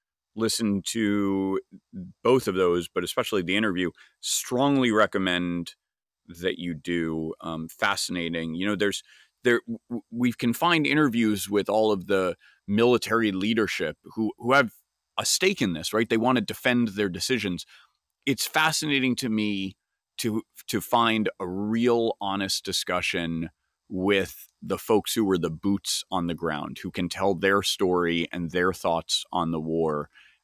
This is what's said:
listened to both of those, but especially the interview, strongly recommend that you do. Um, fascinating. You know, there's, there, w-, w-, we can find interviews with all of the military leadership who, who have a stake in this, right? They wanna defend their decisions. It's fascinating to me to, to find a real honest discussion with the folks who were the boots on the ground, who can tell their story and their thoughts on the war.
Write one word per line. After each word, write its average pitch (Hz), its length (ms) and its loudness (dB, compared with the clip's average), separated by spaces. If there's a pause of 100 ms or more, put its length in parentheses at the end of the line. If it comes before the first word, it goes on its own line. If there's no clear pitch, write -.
(360)
listened 107 540 0
to 98 680 0 (640)
both 123 240 4
of 95 80 0
those, 90 320 2
but 92 160 -2
especially 104 380 -2
the 92 160 0
interview, 92 340 0 (300)
strongly 131 720 0
recommend 90 800 0 (540)
that 90 320 -4
you 87 160 -6
do. 80 640 -4
Um, 80 260 -8
fascinating. 85 840 -4
You 92 140 -4
know, 107 80 0
there's, 98 260 0 (420)
there, 120 220 4
w-, 113 140 -10 (100)
w-, 120 220 -10
we 120 200 0
can 117 220 0
find 165 320 2
interviews 117 640 2
with 101 180 0
all 107 240 4
of 92 140 -2
the 92 320 0 (300)
military 113 640 4
leadership 95 720 0
who, 107 340 -2
who 123 160 0
have 135 180 4 (460)
a 139 80 -2
stake - 360 0
in 95 120 0
this, 78 180 -6
right? 110 160 0
They 113 100 2
wanna 123 220 2
defend 120 500 0
their 101 200 0
decisions. 95 560 -4 (600)
It's 135 200 0
fascinating 147 720 0
to 131 100 -4
me 104 480 -2 (440)
to, 110 240 -2 (240)
to 101 140 -2
find 110 480 2 (100)
a 95 80 -6
real 113 720 2
honest 98 420 -2
discussion 85 840 -4 (400)
with 95 600 0 (120)
the - 160 -4
folks - 380 2
who 110 100 2
were 95 120 4
the 82 120 0
boots 98 640 -2
on 90 160 -2
the 85 80 -4
ground, 76 480 -6
who 92 80 -8
can 90 180 -2
tell 98 240 2
their 98 300 2
story 87 680 0
and 87 200 -6
their 90 200 2
thoughts - 600 -2
on 85 200 0
the 80 80 -2
war. 80 500 -2 (340)